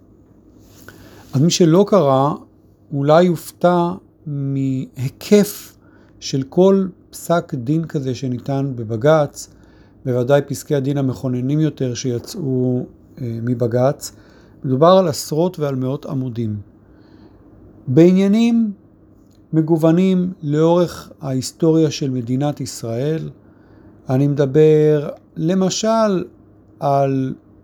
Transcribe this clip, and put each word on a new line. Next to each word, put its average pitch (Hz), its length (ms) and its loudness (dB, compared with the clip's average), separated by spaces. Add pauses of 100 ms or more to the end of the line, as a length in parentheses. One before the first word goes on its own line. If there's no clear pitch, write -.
(1300)
אז 131 80 0
מי 170 80 4
שלא 180 380 4
קרא, 143 460 4 (600)
אולי 147 300 4
יופתע 175 680 0 (340)
מהיקף 135 1500 -2 (420)
של 135 240 -6
כל 190 440 2 (220)
פסק 170 440 -4
דין 147 320 -4
כזה 131 300 -6
שניתן 135 600 -6
בבג"ץ, 117 720 0 (560)
בוודאי 127 420 2
פסקי 143 280 -6
הדין 139 220 -2
המכוננים 131 640 -2
יותר 143 340 -2
שיצאו, 127 920 -4 (360)
אה, 117 200 -8
מבג"ץ. 123 720 -2 (520)
מדובר 135 240 2
על 190 200 4
עשרות 160 520 -4
ועל 139 160 -4
מאות 127 300 -6
עמודים. 117 540 -6 (1300)
בעניינים 196 840 4 (800)
מגוונים 170 800 2 (100)
לאורך 160 680 0 (100)
ההיסטוריה 147 720 0
של 139 180 -6
מדינת 127 520 -4
ישראל, 139 680 -6 (800)
אני 135 180 2
מדבר 151 840 4 (260)
למשל 190 920 0 (540)
על 139 540 0 (300)